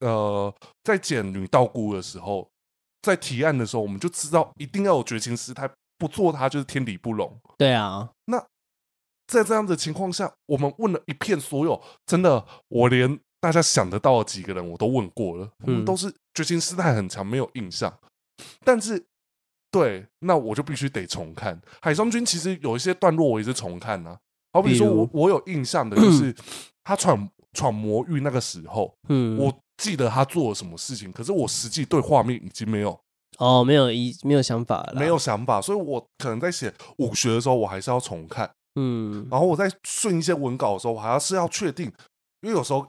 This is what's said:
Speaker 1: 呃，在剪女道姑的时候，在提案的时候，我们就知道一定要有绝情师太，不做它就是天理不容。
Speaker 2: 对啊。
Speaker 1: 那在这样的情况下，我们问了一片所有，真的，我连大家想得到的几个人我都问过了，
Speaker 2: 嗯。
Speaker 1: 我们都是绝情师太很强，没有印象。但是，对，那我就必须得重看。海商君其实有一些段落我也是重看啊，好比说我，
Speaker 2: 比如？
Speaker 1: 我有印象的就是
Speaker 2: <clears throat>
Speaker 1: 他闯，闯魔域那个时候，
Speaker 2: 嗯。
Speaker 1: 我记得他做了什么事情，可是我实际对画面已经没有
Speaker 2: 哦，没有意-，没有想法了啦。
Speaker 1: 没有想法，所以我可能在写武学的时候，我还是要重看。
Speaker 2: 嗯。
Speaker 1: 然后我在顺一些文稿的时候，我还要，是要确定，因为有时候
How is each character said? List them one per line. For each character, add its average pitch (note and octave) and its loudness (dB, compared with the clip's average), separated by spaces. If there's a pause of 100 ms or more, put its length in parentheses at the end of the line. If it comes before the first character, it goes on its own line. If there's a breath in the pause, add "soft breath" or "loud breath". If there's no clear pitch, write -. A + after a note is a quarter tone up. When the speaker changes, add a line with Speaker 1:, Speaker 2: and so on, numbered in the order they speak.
Speaker 1:
呃， G#2 -2 (300 soft breath)
在 G#3 0
剪 B2 -2
女 F#2+ -6
道 B2+ 4
姑 G#2+ -4
的 F#2 -6
时 - -14
候， F#2+ -8 (500)
在 G3 2
提 C#3 -4
案 D3+ 2
的 A#2+ 0
时 G#2 -6
候， A2 0
我 G#2 -2
们 G2 -6
就 E3+ -4
知 D3+ -8
道 D#3+ 0
一 C#3+ -12
定 G3+ -4
要 F#3+ 4
有 A#2+ 0
绝 A2+ -6
情 A#2+ -6
师 B2 -10
太， C3+ -8 (260)
不 E3 -6
做 F3 2
它 C3+ 0
就 D3 -2
是 C#3 -4
天 C3+ -4
理 G2 -8
不 A#2 -6
容。 G#2 -4 (220)
Speaker 2:
对 C3+ 4
啊。 G#2+ -2 (160)
Speaker 1:
那 A#3 -2 (840)
在 A#3 4
这 G#3 2
样 G#3+ 2
的 F3+ 0
情 D#3 -6
况 F3+ -6
下， F3 -4 (160)
我 D3 0
们 C#3 0
问 G#3+ 2
了 D#3+ -2
一 D3 -8
片 F3+ -2
所 D3 -2
有， C#3 0 (240 loud breath)
真 F3 2
的， C#3+ 4 (240 loud breath)
我 A#2+ 4
连 B2+ 4 (220)
大 E3 0
家 E3 6
想 G2+ 2
得 G2 -2
到 B2+ 6
的 G#2+ 2
几 F#2+ -10
个 F#2+ -8
人 F2 -6
我 E2+ -12
都 A2 0
问 A#2+ 0
过 F2+ -6
了， F#2 -10 (200)
Speaker 2:
嗯。 - -2
Speaker 1:
我 C3 0
们 - 0
都 F#3+ 0
是 F3+ -6 (220)
绝 D#3+ -4
情 E3+ 0
师 F3 -4
太 E3+ 2
很 G2 -2
强， G2 -10
没 A2 -4
有 C3+ -2
印 G#2 -10
象。 G2 -6 (720 loud breath)
但 A#3+ 4
是， G3+ -6 (680)
对， G#2+ 2 (160)
那 E3+ 2
我 A2 -2
就 C#3+ -2
必 D3 -6
须 C3+ -4
得 F#2+ -6
重 E2 -10
看。 F2+ -8 (220 soft breath)
海 D#3 0
商 A3 2
君 A#3 -2
其 F3 -2
实 F3 -4
有 A#2 0
一 B2 -2
些 F3+ -2
段 F3+ 4
落 D#3+ 4
我 A2 2
也 G#2+ -2
是 B2 -2
重 F2+ -10
看 F#2+ -6
啊， E2+ -16 (340)
好 F3 6
比 C3 4
说 G#2+ 6
我， A2 4
Speaker 2:
比 - -8
如？ D#3 2
Speaker 1:
我 F#3+ 6
有 D#3+ 2
印 D#3 -2
象 B2+ -2
的 G#2 0
就 G#3+ 10
是 C#3 4 (240 loud breath)
Speaker 2:
<clears throat> - -20
Speaker 1:
他 G3 -2
闯， F#3 2 (240)
闯 B2+ -2
魔 G#2+ -2
域 D3+ 0
那 C#3 -2
个 B2+ 0
时 E2 -10
候， G2+ -4 (160)
Speaker 2:
嗯。 A#2+ 2
Speaker 1:
我 C3+ 2 (200)
记 G3 -4
得 B2+ 2
他 C3 2
做 C#3+ 0
了 G#2 -2
什 G2 -10
么 E2 -14
事 B2 -10
情， G2 -14
可 A#2 -14
是 C3+ -8
我 D#3+ 0
实 - -6
际 C#3+ -4
对 D#3 2
画 C#3 4
面 A#2+ 0 (100)
已 F#2 -12
经 G#2+ -8
没 G#2+ 0
有 G2+ -4 (400)
Speaker 2:
哦， B2 8
没 C3+ 6
有 C3 6
意-， A#2+ -2 (140)
没 C#3+ 4
有 C3+ 6
想 A#2+ -2
法 A2 -2
了 - -8
啦。 C3 -2
Speaker 1:
没 D3 2
有 E3 2
想 A#2+ -2
法， G#2+ 2
所 G3 -4
以 G#3 0
我 C#3+ -6 (140)
可 C3+ -6
能 A2+ -4
在 F3 -2
写 B2+ -6 (220 loud breath)
武 A#2 -2
学 A#2 2
的 A#2 2
时 B2+ 0
候， B2+ 4
我 A#2 2
还 F#2+ -6
是 - -8
要 B2+ 2
重 E2 -10
看。 - -6 (240)
Speaker 2:
嗯。 A2+ -4
Speaker 1:
然 B2+ 0
后 F3 4
我 E3 4
在 F#3+ 0 (140)
顺 F#3 -2
一 - 0
些 E3 2
文 C3 -4
稿 A2+ 0
的 F#2+ -4
时 A#2+ -4
候， A#2 -2
我 G#2+ -10
还 A2 -6
要， C3 2
是 F3+ -2
要 E3+ 0
确 F3+ -4
定， D#3+ -8 (540 soft breath)
因 G#3 -6
为 - -
有 D#3+ 0
时 C#3+ -4
候 C#3 -2